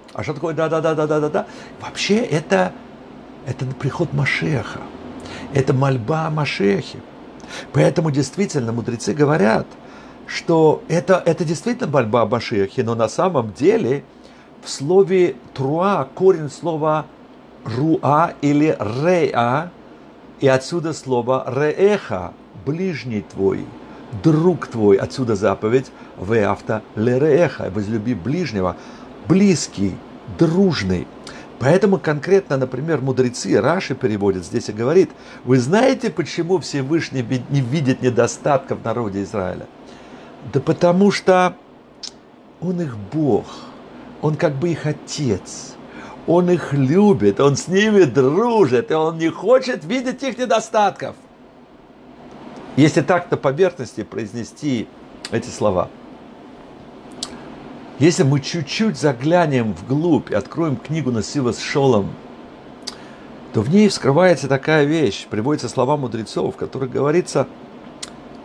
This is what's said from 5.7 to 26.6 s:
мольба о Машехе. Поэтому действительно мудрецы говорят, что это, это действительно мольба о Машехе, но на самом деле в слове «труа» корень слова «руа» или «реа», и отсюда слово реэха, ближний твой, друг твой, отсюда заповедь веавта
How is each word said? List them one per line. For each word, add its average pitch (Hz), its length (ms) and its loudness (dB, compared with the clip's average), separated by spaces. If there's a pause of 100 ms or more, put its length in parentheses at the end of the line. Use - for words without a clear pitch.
мольба 135 540 -2
о 160 40 -4
Машехе. 156 680 -2 (720)
Поэтому 160 380 2
действительно 139 600 -2
мудрецы 117 420 -4
говорят, 160 520 2 (600)
что 160 640 2
это, 170 360 2
это 165 200 0
действительно 196 460 -4
мольба 120 320 2
о 107 40 4
Машехе, 107 560 0
но 113 140 -2
на 113 120 2
самом 151 460 0
деле 147 500 2 (580)
в - 60 -14
слове 175 680 2 (180)
«труа» 156 600 0
корень 180 360 2
слова 156 560 -2 (580)
«руа» 147 760 2
или 147 360 4
«реа», 139 920 0 (680)
и 139 80 4
отсюда 151 440 0
слово 127 540 -2
реэха, 139 840 0 (320)
ближний 131 580 -4
твой, 98 440 -2 (560)
друг 160 460 2
твой, 104 280 6
отсюда 110 380 -2
заповедь 107 560 0 (280)
веавта 104 640 0 (120)